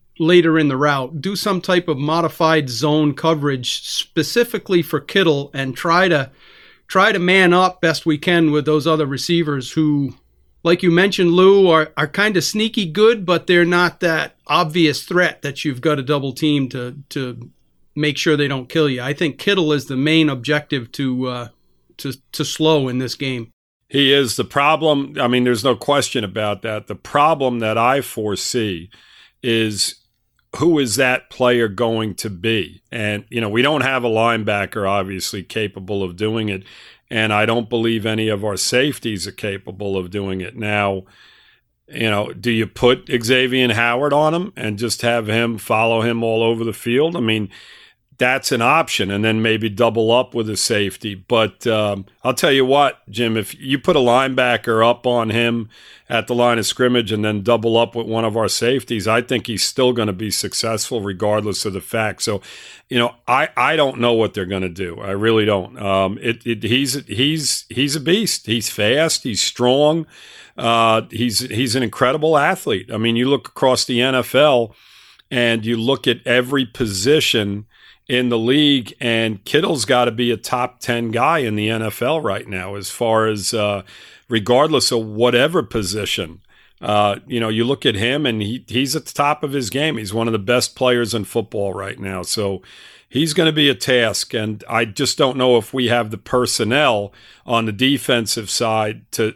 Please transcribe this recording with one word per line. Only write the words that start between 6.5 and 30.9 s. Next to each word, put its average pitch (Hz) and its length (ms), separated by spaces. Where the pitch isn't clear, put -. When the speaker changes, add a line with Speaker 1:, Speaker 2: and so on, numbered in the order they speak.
Speaker 1:
try 202 260
to 196 60
man 180 340
up 180 280
best 160 260
we 156 120
can 170 340
with 147 140
those 156 200
other 156 200
receivers 139 680
who, 147 420
like 175 200
you 180 80
mentioned, 180 420
Lou, 190 360
are, 156 280
are 147 100
kinda 208 360
sneaky 214 440
good, 214 380
but 170 220
they're 175 180
not 175 360
that 160 360
obvious 156 560
threat 170 400
that 143 220
you've 131 160
got 151 160
to 139 60
double 135 320
team 147 340
to, 127 400
to 123 420
make 147 220
sure 156 180
they 147 100
don't 135 220
kill 151 220
you. 127 120
I 139 120
think 151 240
Kittle 185 340
is 139 140
the 135 100
main 151 320
objective 139 640
to, 127 340
uh, 120 220
to, 139 160
to 156 120
slow 156 420
in 127 120
this 127 160
game. 127 360
Speaker 2:
He 139 240
is 135 240
the 127 80
problem. 143 720
I 135 80
mean, 123 180
there's 123 200
no 131 100
question 131 480
about 104 400
that. 107 240
The 107 80
problem 143 640
that 110 200
I 127 240
foresee 104 880
is 110 540
who 160 220
is 117 180